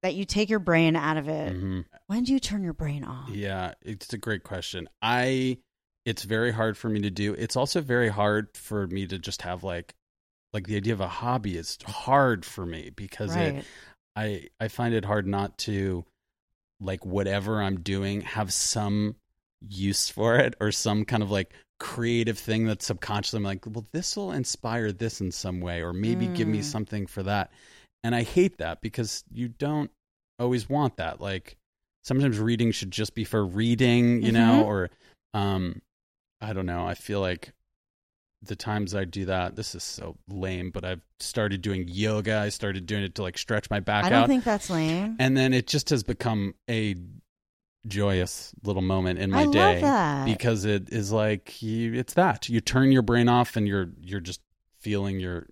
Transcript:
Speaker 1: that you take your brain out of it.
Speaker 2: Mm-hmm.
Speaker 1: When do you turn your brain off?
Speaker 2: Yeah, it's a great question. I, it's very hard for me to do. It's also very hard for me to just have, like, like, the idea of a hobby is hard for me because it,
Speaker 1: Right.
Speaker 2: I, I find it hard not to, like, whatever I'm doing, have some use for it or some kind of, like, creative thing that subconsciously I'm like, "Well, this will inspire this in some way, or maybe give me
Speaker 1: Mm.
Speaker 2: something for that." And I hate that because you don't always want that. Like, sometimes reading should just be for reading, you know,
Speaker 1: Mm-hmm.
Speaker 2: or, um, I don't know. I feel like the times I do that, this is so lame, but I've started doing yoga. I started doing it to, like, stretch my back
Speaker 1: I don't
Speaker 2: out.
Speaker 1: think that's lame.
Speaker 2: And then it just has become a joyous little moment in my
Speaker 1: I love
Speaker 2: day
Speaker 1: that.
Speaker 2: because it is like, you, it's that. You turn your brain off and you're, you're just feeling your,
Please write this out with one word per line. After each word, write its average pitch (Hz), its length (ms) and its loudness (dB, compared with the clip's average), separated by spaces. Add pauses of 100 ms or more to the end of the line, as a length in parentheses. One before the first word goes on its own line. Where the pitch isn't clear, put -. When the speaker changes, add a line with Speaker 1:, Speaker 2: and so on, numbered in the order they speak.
Speaker 1:
that 180 120 0
you 196 100 -4
take 202 260 0
your 220 80 2
brain 165 380 4
out 151 200 0
of 147 120 -4
it. 151 260 -4
Speaker 2:
Mm-hmm. 92 260 -4 (280)
Speaker 1:
When 226 160 -2
do 254 80 0
you 269 80 4
turn 202 240 -4
your 165 80 -4
brain 147 320 -6
off? 127 260 -12
Speaker 2:
Yeah, 98 520 -4
it's - 300 -12
a 113 60 -6
great 104 240 -4
question. 90 460 -8 (120)
I, 127 580 0 (460)
it's 113 200 -4
very 110 260 0
hard 110 260 0
for - 120 -6
me 107 140 0
to 101 80 0
do. 101 240 -2
It's - 220 -4
also 139 260 0
very 123 260 2
hard 104 480 2
for 101 320 -4
me 95 180 -4
to 92 140 -6
just - 220 -8
have, 90 200 -6
like, 87 320 -8 (580)
like, 101 140 -4
the 107 100 -2
idea 104 160 2
of 101 80 -2
a 95 60 0
hobby 107 500 -2
is 82 300 -8
hard 123 580 2
for 92 220 -10
me 82 300 -10
because 107 400 -6
it, 160 180 0
Speaker 1:
Right. 139 100 -8 (520)
Speaker 2:
I, 107 320 -6 (100)
I 113 80 -4
find 117 260 -2
it 107 120 2
hard 101 240 0
not 98 300 -2
to, 95 460 -2 (760)
like, 95 260 -6
whatever 98 560 0
I'm 98 180 -2
doing, 98 420 -2
have 104 300 -4
some 104 640 0 (500)
use 98 440 -2
for 113 260 2
it 127 240 4
or 107 120 0
some 104 320 0
kind 110 180 0
of, 98 80 -2
like, 95 240 -2 (260)
creative 117 580 0
thing 113 280 0
that 107 160 -2
subconsciously 104 560 -4
I'm 104 60 -2
like, 98 220 -4
"Well, 113 260 -10
this 175 240 -4
will 196 160 -4
inspire 117 600 -2
this 110 280 -4
in 92 120 -2
some 92 280 -6
way, 87 220 -4
or 87 100 -4
maybe 113 340 0
give 113 220 0
me 107 120 2
Speaker 1:
Mm. 104 40 -4
Speaker 2:
something 104 420 -4
for 98 160 -8
that." 98 280 0 (520)
And 117 120 0
I 120 80 2
hate 180 360 2
that 80 240 -6
because - 500 -4
you 120 160 -6
don't 143 420 -2 (480)
always 123 300 0
want 139 300 2
that. 82 220 -4
Like, 95 360 -6 (460)
sometimes 131 360 2
reading 117 320 2
should 101 200 -4
just 107 240 -4
be 110 100 -4
for 107 220 0
reading, 117 760 4
you 113 100 4
know, 117 280 8
Speaker 1:
Mm-hmm. 104 80 4
Speaker 2:
or, 95 220 0 (420)
um, 95 480 -2 (600)
I 107 120 -6
don't 95 140 -4
know. 87 200 -2
I 87 80 -4
feel 101 260 -6
like 90 320 -4 (920)
the 101 100 -6
times 104 380 -2
I 98 100 -2
do 92 220 -4
that, 92 300 -2
this - 180 -8
is 87 80 -10
so - 340 -10 (120)
lame, 92 420 -6
but 90 140 -8
I've 90 160 -6 (200)
started 98 420 -2
doing 92 260 -2
yoga. 107 500 0
I 104 120 0
started 98 360 -4
doing 104 180 -2
it 92 120 -6
to, 107 60 -4
like, 92 160 -6
stretch - 320 -2
my 104 100 0
back 104 240 2
Speaker 1:
I - 60 2
don't 117 120 8
Speaker 2:
out. 120 60 6
Speaker 1:
think 254 160 4
that's 208 260 0
lame. 175 480 0
Speaker 2:
And 131 180 4
then 131 160 4
it 123 140 2
just - 240 0
has 127 120 2
become 107 520 -2 (140)
a 110 280 0 (880)
joyous 98 760 0
little 95 200 0
moment 92 360 2
in 95 120 0
my - 120 6
Speaker 1:
I - 20 6
love 190 80 4
Speaker 2:
day - 300 6
Speaker 1:
that. 156 440 4
Speaker 2:
because 110 380 2
it 101 280 0
is 107 200 -2
like, 107 500 0
you, 113 320 -2
it's 123 200 -4
that. 175 340 2
You 113 120 2
turn 131 320 6
your 127 100 8
brain 120 260 6
off 120 280 4
and 104 120 2
you're, 95 220 0 (100)
you're 92 200 -8
just 87 200 -10 (400)
feeling 98 400 -2
your, 90 320 -6